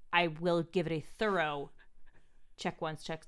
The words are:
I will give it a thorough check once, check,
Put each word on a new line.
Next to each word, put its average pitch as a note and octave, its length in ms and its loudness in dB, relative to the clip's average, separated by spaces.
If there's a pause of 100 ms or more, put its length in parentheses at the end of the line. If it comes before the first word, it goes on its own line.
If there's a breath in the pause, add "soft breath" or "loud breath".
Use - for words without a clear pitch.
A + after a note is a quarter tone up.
(120)
I F3 160 6
will E3+ 340 2
give D#3+ 240 0
it E3 60 -2
a D#3 80 -2
thorough D#3 680 0 (840)
check - 240 -6
once, D#3+ 220 -4
check, D#3+ 260 -8